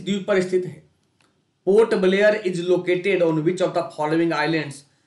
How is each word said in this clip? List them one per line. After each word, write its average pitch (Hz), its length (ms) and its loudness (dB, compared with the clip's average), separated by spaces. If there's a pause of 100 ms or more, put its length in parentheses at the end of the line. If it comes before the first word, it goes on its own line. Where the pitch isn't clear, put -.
द्वीप 190 240 -4
पर 196 140 2
स्थित 180 240 -2
है? - 200 -16 (800)
Port 214 280 4
Blair 190 340 4 (180)
is 170 160 -2
located 180 600 0
on 160 220 2
which 180 180 0
of 160 100 0
the 170 100 -2 (120)
following 160 400 0
islands? 151 420 -4 (300)